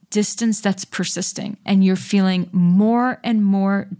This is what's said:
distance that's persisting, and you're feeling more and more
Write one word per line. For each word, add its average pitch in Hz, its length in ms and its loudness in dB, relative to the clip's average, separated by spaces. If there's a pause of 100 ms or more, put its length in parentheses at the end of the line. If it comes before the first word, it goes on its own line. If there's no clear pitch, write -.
(100)
distance 214 500 -2
that's 190 240 -2
persisting, - 720 -8 (100)
and 190 180 4
you're 185 120 4
feeling 185 560 0
more 214 720 2
and 220 200 0
more 196 440 0 (120)